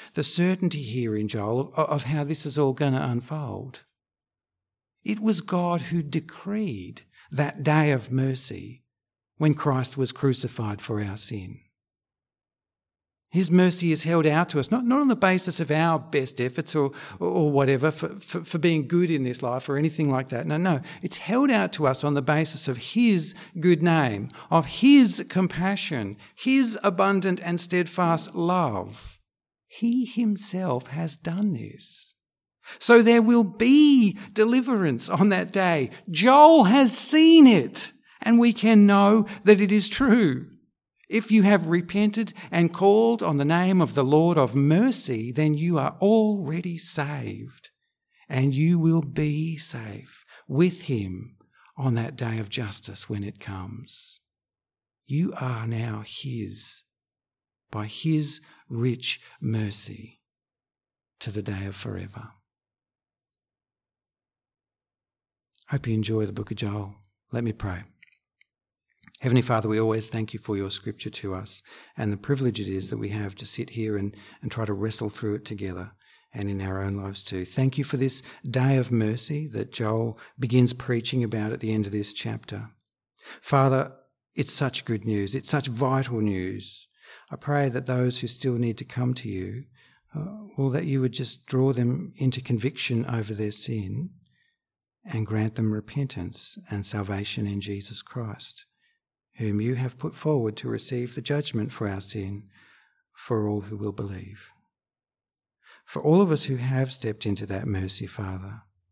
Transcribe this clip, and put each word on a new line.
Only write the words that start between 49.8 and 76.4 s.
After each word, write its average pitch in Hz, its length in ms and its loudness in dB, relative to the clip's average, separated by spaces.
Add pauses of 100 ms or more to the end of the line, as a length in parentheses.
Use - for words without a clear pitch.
with 180 340 0
him 101 540 -6 (400)
on 131 180 0
that 117 220 -4
day 113 220 -6
of 104 100 -8
justice 101 600 -8
when 104 140 -6
it 101 160 -12
comes. 101 840 -14 (840)
You 156 320 -4
are 120 280 -6
now 113 400 -6
his 107 760 -10 (880)
by 107 160 -8
his 151 540 -2 (280)
rich 120 520 -4 (200)
mercy 110 800 -6 (960)
to - 120 -8
the 101 120 -6
day 101 240 -8
of 95 100 -10
forever. 98 540 -12 (3500)
Hope 139 180 -6
you 113 80 -2
enjoy 110 300 -2
the 98 80 -6
book 104 180 -10
of 110 60 -6
Joel. 101 380 -8 (380)
Let 120 100 -4
me 113 100 -4
pray. 92 280 -8 (1400)
Heavenly 127 160 4
Father, 113 300 0
we 107 100 0
always 110 300 -2
thank 110 240 -6
you 107 40 -10
for 107 160 -8
your 98 140 -6
scripture - 400 -8
to 98 260 -8
us 98 280 -10 (340)
and 104 160 -4
the 101 60 -6
privilege 127 420 -2
it 98 80 -8
is 95 220 -6
that 113 80 -8
we 104 100 -8
have 101 280 -8
to 120 100 -10
sit - 240 -6
here 110 260 -4
and, 101 180 -6 (280)
and 120 100 -8
try 113 140 -4
to 104 80 -4
wrestle 107 340 -4
through 104 280 -6
it - 100 -12
together 95 460 -10 (420)
and 101 160 -6